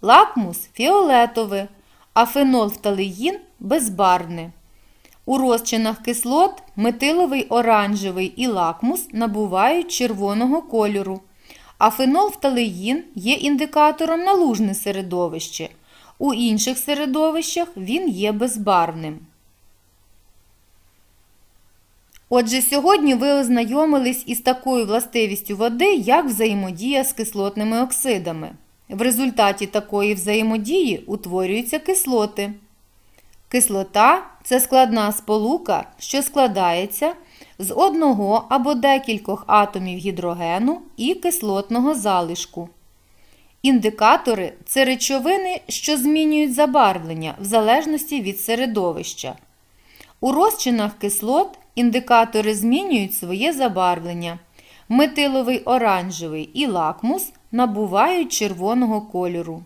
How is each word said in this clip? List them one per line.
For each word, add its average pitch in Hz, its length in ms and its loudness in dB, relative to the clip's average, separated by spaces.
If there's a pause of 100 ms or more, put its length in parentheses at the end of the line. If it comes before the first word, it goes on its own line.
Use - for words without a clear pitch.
лакмус — 226 720 4
фіолетове, 233 920 2 (460)
а 226 120 6
фенолфталеїн — 214 1080 0 (240)
безбарвне. 180 920 -2 (760)
У 262 120 0
розчинах 233 640 0
кислот 262 640 0 (120)
метиловий 269 680 0
оранжевий 202 920 0
і 254 120 -2
лакмус 208 640 -2
набувають 214 800 0
червоного 226 680 -2
кольору, 202 600 -2 (560)
а 214 120 6
фенолфталеїн 262 1120 0 (120)
є 214 180 0
індикатором 302 840 2
на 381 140 2
лужне 220 400 2
середовище. 180 960 -4 (500)
У - 140 0
інших 233 440 0
середовищах 311 880 -2 (100)
він 262 320 -2
є 208 220 -2
безбарвним. 175 880 -2 (3000)
Отже, 240 320 2
сьогодні 285 540 4
ви 269 160 2
ознайомились 254 960 0
із 240 160 -6
такою 254 440 0
властивістю 208 720 -2
води, 240 360 2
як 277 320 2
взаємодія 214 760 -2
з 262 100 -4
кислотними 214 680 -2
оксидами. 175 680 -4 (380)
В 202 120 -6
результаті 233 640 0
такої 208 480 -2
взаємодії 220 840 0
утворюються 196 840 -4
кислоти. 220 720 -2 (960)
Кислота — 226 760 4 (180)
це 254 160 2
складна 233 520 4
сполука, 214 760 -2 (100)
що - 240 -4
складається 202 920 0 (460)
з 190 140 -6
одного 262 760 2
або 269 240 2
декількох 240 720 0
атомів 196 500 2
гідрогену 180 840 -2 (160)
і 254 160 -2
кислотного 247 840 -2
залишку. 175 760 -4 (920)
Індикатори — 220 920 2 (120)
це 269 200 2
речовини, 285 840 -2
що - 300 -4
змінюють 302 560 0
забарвлення 185 840 0
в 196 60 -10
залежності 277 760 0
від 196 180 -6
середовища. 208 960 -4 (840)
У 254 120 0
розчинах 254 640 0
кислот 226 640 -2 (160)
індикатори 226 800 2
змінюють 233 600 0
своє 190 380 -4
забарвлення. 175 840 -2 (500)
Метиловий 262 720 2
оранжевий 180 920 -2
і 285 140 -2
лакмус 208 640 -2 (200)
набувають 233 800 0
червоного 214 720 -2
кольору. 175 640 -6